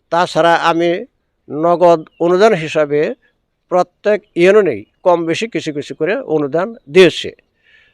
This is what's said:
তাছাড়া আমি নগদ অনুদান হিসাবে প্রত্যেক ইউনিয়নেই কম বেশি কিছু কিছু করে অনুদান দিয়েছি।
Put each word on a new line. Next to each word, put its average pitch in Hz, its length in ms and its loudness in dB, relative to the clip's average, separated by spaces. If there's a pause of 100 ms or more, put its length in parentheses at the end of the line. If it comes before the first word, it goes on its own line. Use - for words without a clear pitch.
(100)
তাছাড়া 170 440 0
আমি 170 500 -2 (460)
নগদ 165 540 2 (160)
অনুদান 185 340 2
হিসাবে 156 600 -2 (540)
প্রত্যেক 180 540 -2 (120)
ইউনিয়নেই 170 500 2 (180)
কম 170 220 2
বেশি 165 240 -4
কিছু 160 240 -8
কিছু 139 220 -10
করে 170 220 -4
অনুদান 160 600 -4 (140)
দিয়েছি। 170 400 2 (640)